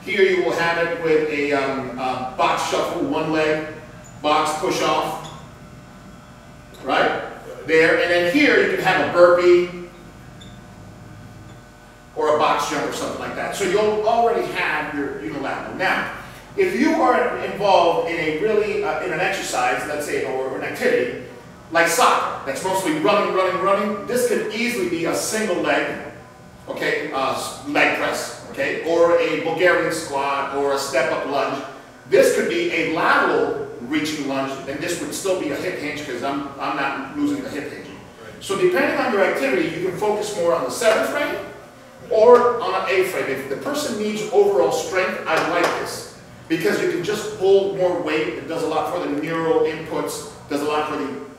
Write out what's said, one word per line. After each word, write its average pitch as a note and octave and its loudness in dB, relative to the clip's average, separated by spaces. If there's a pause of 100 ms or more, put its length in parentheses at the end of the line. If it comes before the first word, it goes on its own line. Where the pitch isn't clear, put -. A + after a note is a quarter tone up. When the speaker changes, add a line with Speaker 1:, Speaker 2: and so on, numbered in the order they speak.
Speaker 1:
Here G3+ 0
you F#3 4
will D#3+ 0
have E3 0
it E3 -4
with D#3 2
a, C#3+ -2
um, B2+ -2
uh, B2+ -4
box - 0
shuffle, - -2
one D#3 -2
leg, D#3 0 (540)
box D3+ 2
push - -2
off, - -2 (1500)
right? - 2 (420)
There, D#3+ 6
and - 0
then F3 2
here C#4+ 6
you F3+ 0
can - -2
have F#3 2
a - -6
burpee F3 6 (2250)
or D3+ 2
a - 2
box D#3 2
jump C#3+ -2
or - -6
something C#3+ -6
like - -8
that. - -6
So G3 0
you'll G#3+ 2
already A#3 4
have D3 -2
your C#3 -6
unilateral. - -6
Now, - -2 (420)
if G3+ 2
you D#4+ 4
are - 2
involved E3+ 2
in E3+ -2
a D#3 -2
really, G#3 0
uh, D#3 -2
in - -4
an D#3 -4
exercise, F#3 -2
let's D3 -4
say, - -2 (100)
or - -4
an - -6
activity, - 0 (480)
like E3 4
soccer, - 2
that's - -6
mostly D#3+ 0
running, F#3+ 2
running, F3+ 0
running, G#3 0
this A#3+ 0
could G#3+ -2
easily G#3+ -2
be E3 -2
a E3 -2
single G3 -2
leg, - -2 (640)
okay, D3+ -4
uh, E3 -2
s-, - -8
leg - 2
press, - -6
okay, - -4
or E3+ 6
a D3+ 0
Bulgarian E3 2
squat, C#3 -4
or C#3 0
a C#3 0
step-up C3 0
lunge. C#3 -2 (480)
This B4+ 6
could - 0
be F3 0
a D#3+ -2
lateral - 2 (140)
reaching C#3+ -2
lunge, C3+ -2 (160)
and D3 -6
this E3+ -4
would D3+ -6
still F#3 0
be D#3 -2
a C#3 -2
hip F3 -4
hinge, D3 -6
'cause B2 -8
I'm, C#3+ -4 (100)
I'm C#3 -4
not C#3 -6
losing C#3+ 0
the - -8
hip - -8
hinge. - -14
Speaker 2:
Right. - -18
Speaker 1:
So G4 -2
depending C#4+ 4
on B3+ 0
your F#3+ 4
activity, F3+ 2
you F3+ -4
can F3+ -4
focus G#3 -2
more E3+ 2
on - -2
the - -4
seven - 4
frame D4 -2 (760)
or A#3+ 8
on F#3 -2
an F#3 -2
A F#3 4
frame. - -2
If C3 -6
the - -6
person C#4 -4
needs G#3+ -2 (100)
overall - 4
strength, - -2
I D#3 0
like E3+ 2 (140)
this, - -8 (300)
because E3+ 0
you F3+ 0
can - -2
just G#3 -4
pull G3 4
more F3 2
weight. F3+ -2
It C3+ -8
does D#3+ -4
a D3+ -2
lot D#3 -2
for - -4
the C#3+ -4
neural E3 0
inputs, D#3 -2 (180)
does C#3+ -2
a D3 -2
lot D3+ 0
for D3 -4
the C3 -6 (180)